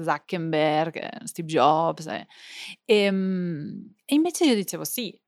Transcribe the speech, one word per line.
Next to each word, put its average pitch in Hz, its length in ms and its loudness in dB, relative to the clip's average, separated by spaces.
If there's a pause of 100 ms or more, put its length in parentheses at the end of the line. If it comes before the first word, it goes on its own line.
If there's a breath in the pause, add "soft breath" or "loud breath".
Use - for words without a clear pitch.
Zuckerberg, 160 960 0
eh, - 160 -10 (140)
Steve 165 220 -10
Jobs", 156 600 2
eh. - 180 -8 (600 loud breath)
Ehm, 190 1080 0 (100)
e - 120 0
invece 330 300 2
io 247 100 6
dicevo: 180 280 -4
"Sì, 196 320 -6 (120)